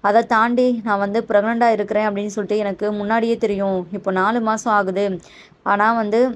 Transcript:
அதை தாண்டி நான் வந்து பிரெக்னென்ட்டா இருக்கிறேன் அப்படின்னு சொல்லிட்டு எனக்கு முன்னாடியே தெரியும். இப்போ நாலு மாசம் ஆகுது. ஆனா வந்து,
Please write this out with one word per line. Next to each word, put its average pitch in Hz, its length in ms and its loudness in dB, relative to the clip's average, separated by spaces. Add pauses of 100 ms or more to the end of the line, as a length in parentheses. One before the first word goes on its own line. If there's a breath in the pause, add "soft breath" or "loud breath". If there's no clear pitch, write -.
அதை 214 240 4
தாண்டி 240 580 2
நான் 208 160 0
வந்து 202 280 -2
பிரெக்னென்ட்டா 233 400 2
இருக்கிறேன் 214 420 0
அப்படின்னு 202 180 -4
சொல்லிட்டு 208 300 -4
எனக்கு 208 340 -2
முன்னாடியே 220 460 0
தெரியும். 196 540 -2
இப்போ 190 200 -6
நாலு 202 300 0
மாசம் 220 320 -2
ஆகுது. 190 460 0 (440 loud breath)
ஆனா 208 300 2
வந்து, 220 260 0 (160)